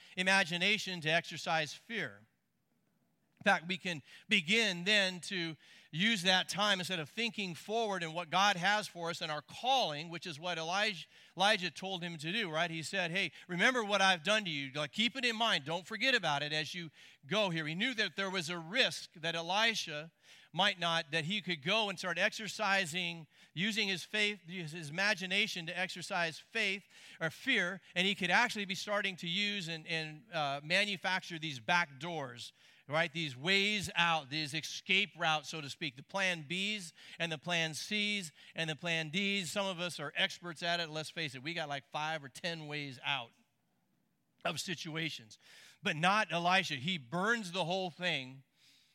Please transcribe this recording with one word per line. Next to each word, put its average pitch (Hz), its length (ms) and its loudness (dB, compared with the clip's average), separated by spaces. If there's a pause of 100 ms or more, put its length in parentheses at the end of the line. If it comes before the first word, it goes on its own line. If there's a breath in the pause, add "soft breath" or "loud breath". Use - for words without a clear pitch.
(160 loud breath)
imagination 185 880 2
to 151 80 0
exercise 160 760 0
fear. 139 340 -6 (1200)
In - 40 -20
fact, 175 240 4
we 185 80 -2
can 170 240 -6 (300 loud breath)
begin 196 540 2
then 190 440 4
to 170 260 -2 (360 loud breath)
use 196 320 2
that 185 260 4
time 196 300 2
instead 180 200 -2
of 151 120 -6
thinking 214 440 -4
forward 202 480 -2
in 160 120 -6
what 165 160 -4
God 190 260 6
has 196 320 2
for 170 220 -6
us 170 100 -6
and 165 100 -4
our 151 120 -4
calling, 180 640 0
which 165 180 -8
is 151 140 -8
what 175 160 -2
Elijah, 175 480 0 (320 loud breath)
Elijah 185 340 4
told 185 320 -6
him 170 140 -6
to 156 160 -4
do, 208 180 0
right? 165 200 2
He 165 120 -6
said, 175 280 -2
"Hey, 180 220 0 (160 loud breath)
remember 226 360 4
what 202 160 2
I've 185 220 6
done 208 240 2
to 175 40 -2
you. 139 240 -4
Like, 151 180 -2
keep 226 240 2
it 254 100 0
in 233 100 2
mind. 208 300 2
Don't 170 200 -4
forget 226 280 2
about 156 280 2
it 147 120 -2
as 156 200 -2
you 170 160 -8 (360 loud breath)
go 190 240 2
here." 160 160 0
He 151 80 -2
knew 226 200 0
that 202 220 -2
there 196 140 -2
was 180 180 -2
a 175 80 -2
risk 175 540 0 (100)
that 165 140 -2
Elisha 170 760 0 (420 loud breath)
might 190 260 2
not, 165 340 2
that 160 120 2
he 202 160 -2
could 165 240 -4
go 208 240 2
and 185 100 -6
start 175 200 -2
exercising, 185 1080 0 (280 loud breath)
using 202 340 0
his 185 140 -2
faith, 208 440 0
his, 170 260 -8
his 160 180 -8
imagination 185 760 0
to 175 120 -6
exercise 175 640 -2 (100)
faith 202 300 -2 (380 loud breath)
or 160 100 -2
fear, 196 500 0 (140 loud breath)
and 180 120 2
he 196 80 2
could 180 160 -2
actually 214 360 2
be 190 80 -4
starting 202 420 -2
to 180 100 -8
use 202 420 -2
and, 160 200 -8
and, 156 320 -4 (140)
uh, 143 280 0
manufacture 185 760 0
these 151 200 -6
back 147 400 2
doors, 135 540 -6 (360 loud breath)
right? 156 240 2
These 156 240 -4
ways 196 600 2
out, 165 320 4
these 151 240 -4
escape 190 640 0
routes, 156 300 2
so 160 120 -6
to 143 100 -8
speak, 139 260 -6
the 139 60 -14
plan 185 480 0
Bs 190 420 -2 (260 loud breath)
and 170 140 -2
the 156 60 -4
plan 165 340 0
Cs 208 580 0 (240 loud breath)
and 160 140 -2
the 156 80 -2
plan 165 320 0
Ds. 196 420 0
Some 196 160 -2
of 180 140 -4
us 175 200 -4
are 143 160 -6
experts 175 460 -2
at 175 180 0
it. 165 100 -4
Let's 156 200 -6
face 156 240 -4
it, 127 80 -10
we 165 120 -6
got, 160 140 -4
like, 143 240 -6
five 156 300 -2
or 139 60 -16
ten 165 380 -6
ways 143 400 -6
out 131 240 -2 (1120)
of 175 160 -2
situations. 156 800 -6 (440 loud breath)
But 175 140 2
not 190 340 4
Elisha. 170 440 4
He 160 240 -2
burns 180 540 0
the 180 120 0
whole 185 260 0
thing. 135 520 -4 (520 soft breath)